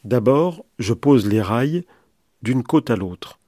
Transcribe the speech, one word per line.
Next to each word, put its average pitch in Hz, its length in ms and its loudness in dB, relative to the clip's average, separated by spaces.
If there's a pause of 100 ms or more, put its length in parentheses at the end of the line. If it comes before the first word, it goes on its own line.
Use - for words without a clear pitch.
D'abord, 131 600 0 (120)
je 113 160 -4
pose 123 320 4
les 104 160 0
rails 131 420 -2 (580)
d'une 127 200 -2
côte - 280 0
à 120 60 2
l'autre. 92 520 -10